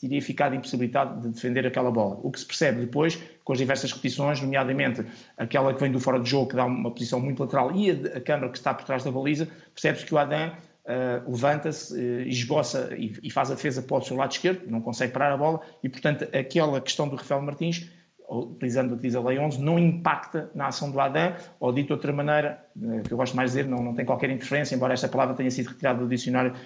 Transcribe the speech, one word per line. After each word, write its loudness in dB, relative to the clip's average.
teria 0
ficado 0
impossibilitado 0
de -4
defender 0
aquela 2
bola. 2
O -2
que -10
se -12
percebe 2
depois, 0
com 0
as 0
diversas 0
repetições, -2
nomeadamente 0
aquela 2
que -4
vem 2
do 2
fora 2
de -2
jogo, 4
que -4
dá 4
uma -2
posição -2
muito -2
lateral, 2
e 4
a, -2
a -8
câmara 0
que -12
está 0
por -8
trás -2
da -2
baliza, 0
percebe-se -2
que -4
o 6
Adam, 0
eh, -2
levanta-se, 0
eh, -2
esboça 0
e, -6
e -6
faz 0
a -2
defesa -2
para 0
o 2
seu -4
lado 0
esquerdo, 0
não -2
consegue -2
parar 4
a 0
bola, 2
e -4
portanto 0
aquela 2
questão -2
do -4
Rafael -2
Martins -4
utilizando, -2
utiliza 0
a -2
Lei 2
onze, 0
não 4
impacta 2
na -2
ação -4
do -2
ADAM, 2
ou 2
dito 2
de 0
outra -2
maneira, 2
eh, -2
que -4
eu -2
gosto 0
mais 2
de 0
dizer, 0
não, 0
não -2
tem -2
qualquer 0
interferência, -2
embora 2
esta 0
palavra 2
tenha 0
sido -2
retirada 0
do 0
dicionário 2